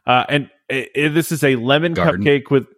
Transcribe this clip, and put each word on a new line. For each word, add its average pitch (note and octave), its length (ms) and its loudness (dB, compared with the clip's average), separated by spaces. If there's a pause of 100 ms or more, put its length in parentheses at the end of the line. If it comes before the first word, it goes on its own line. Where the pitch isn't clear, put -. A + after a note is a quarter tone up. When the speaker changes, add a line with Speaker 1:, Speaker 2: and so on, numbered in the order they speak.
Speaker 1:
Uh, B2 220 2
and C#3+ 220 -2 (200)
i-, C3 260 -6
i-, D3 120 0
this D3+ 220 -2
is D3 140 -2
a C3+ 120 4
lemon C#3+ 380 0
Speaker 2:
Garden. F#2 300 0
Speaker 1:
cupcake C#3+ 260 2
with, C3+ 160 2 (100)